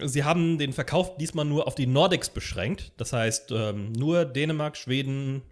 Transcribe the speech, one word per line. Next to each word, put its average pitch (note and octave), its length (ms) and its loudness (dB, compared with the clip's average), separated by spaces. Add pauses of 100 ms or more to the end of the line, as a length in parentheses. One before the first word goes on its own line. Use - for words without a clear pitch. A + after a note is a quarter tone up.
sie C#3 160 0
haben E3 340 4
den C#3 160 -2
Verkauf F3+ 440 0
diesmal D#3 280 -2
nur D3 220 0
auf A#2+ 80 -2
die C#3 100 0
Nordics D3+ 460 4
beschränkt, - 680 -4
das - 160 -6
heißt, A2+ 380 0
ähm, G#2+ 400 -2
nur D#3 340 2
Dänemark, D3+ 520 -2
Schweden, C3+ 760 -2